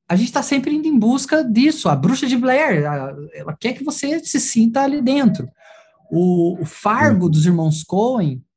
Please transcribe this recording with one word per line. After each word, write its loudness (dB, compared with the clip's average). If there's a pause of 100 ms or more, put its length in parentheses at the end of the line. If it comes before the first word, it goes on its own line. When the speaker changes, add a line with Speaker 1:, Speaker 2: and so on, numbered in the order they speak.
Speaker 1:
a 0
gente 0
tá -2
sempre -2
indo -2
em 2
busca 2
disso. 2
A 2
Bruxa 0
de 0
Blair, 2
a, -6 (200)
ela -12
quer -6
que -12
você -4
se -4
sinta 2
ali 0
dentro. 0 (640)
O, 2
o -6
Fargo 0
Speaker 2:
Uhum. 2
Speaker 1:
dos 4
irmãos 2
Coen -2 (140)